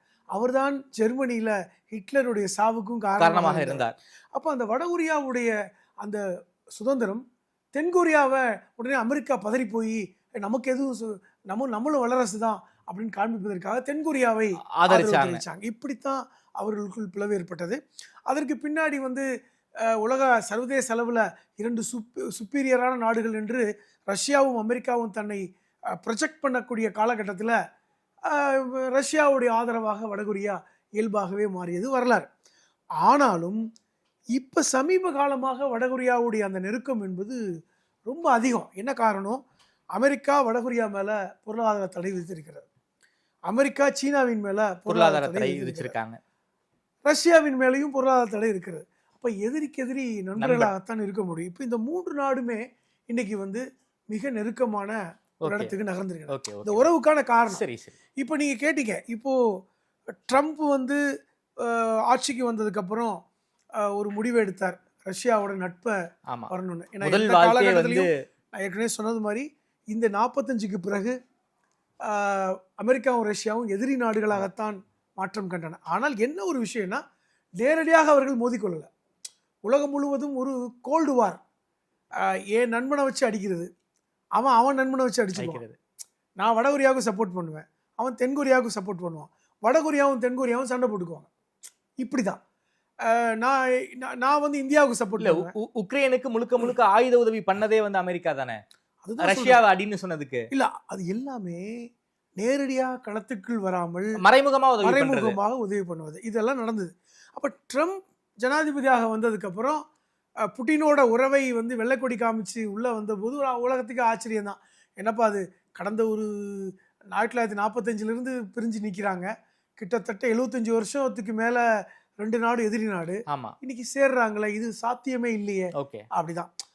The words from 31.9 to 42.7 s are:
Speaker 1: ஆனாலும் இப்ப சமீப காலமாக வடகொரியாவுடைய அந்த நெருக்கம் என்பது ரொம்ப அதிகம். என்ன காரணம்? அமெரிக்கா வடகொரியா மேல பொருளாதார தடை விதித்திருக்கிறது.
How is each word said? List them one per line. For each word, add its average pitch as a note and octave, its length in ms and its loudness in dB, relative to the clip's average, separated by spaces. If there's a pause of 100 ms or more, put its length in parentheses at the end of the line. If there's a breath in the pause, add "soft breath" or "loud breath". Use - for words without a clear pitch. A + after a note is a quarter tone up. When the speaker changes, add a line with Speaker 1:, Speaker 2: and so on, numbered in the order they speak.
Speaker 1:
ஆனாலும் G#3 880 4 (520)
இப்ப C4 360 -2
சமீப F4 500 2
காலமாக C#4 540 0
வடகொரியாவுடைய B3 720 0
அந்த F#3+ 200 -2
நெருக்கம் A3 420 -4
என்பது F#3+ 640 -8 (360)
ரொம்ப D4+ 300 -2
அதிகம். A#3 420 2
என்ன A#3 200 -6
காரணம்? A3 520 -2 (400)
அமெரிக்கா C#4 640 2
வடகொரியா A#3 440 0
மேல G3+ 520 -4
பொருளாதார G#3+ 440 0
தடை F#3 240 -6
விதித்திருக்கிறது. D#3+ 560 -12 (720)